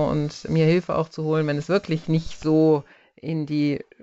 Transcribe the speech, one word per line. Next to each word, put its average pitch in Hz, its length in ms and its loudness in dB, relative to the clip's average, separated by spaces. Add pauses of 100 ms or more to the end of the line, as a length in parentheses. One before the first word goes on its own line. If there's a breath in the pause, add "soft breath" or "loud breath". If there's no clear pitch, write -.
(120)
und 147 380 -4
mir 160 160 2
Hilfe 170 320 2
auch 160 120 -2
zu - 140 -10
holen, 156 240 0
wenn 147 100 -2
es 147 120 -6
wirklich - 400 -2
nicht 160 320 -2
so 156 420 4 (320 soft breath)
in 156 300 -6
die 147 380 -2 (200)